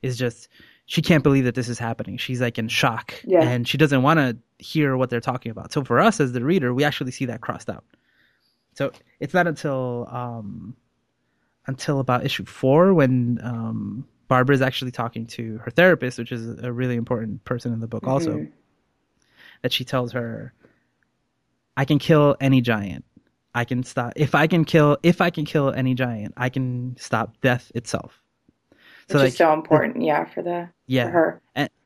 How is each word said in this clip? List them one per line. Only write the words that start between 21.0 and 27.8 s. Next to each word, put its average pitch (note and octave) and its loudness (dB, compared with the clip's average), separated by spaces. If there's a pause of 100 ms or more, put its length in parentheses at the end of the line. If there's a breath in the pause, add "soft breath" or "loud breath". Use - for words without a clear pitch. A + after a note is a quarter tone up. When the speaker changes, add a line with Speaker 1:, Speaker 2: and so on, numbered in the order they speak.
Speaker 1:
"I C3+ 0
can D3 2
kill D3 4
any C3+ 4
giant. G#2 -2 (500)
I A#2+ -2
can B2 -4
stop, A#2+ -6
if D3 0
I D3 4
can E3 2
kill, D3 6
if E3+ 4
I F3+ 2
can D#3+ -6
kill C#3 0
any B2+ 0
giant, A#2+ -4
I B2+ -2
can B2+ -6
stop A2+ -4
death B2 0
itself." - -8 (840 soft breath)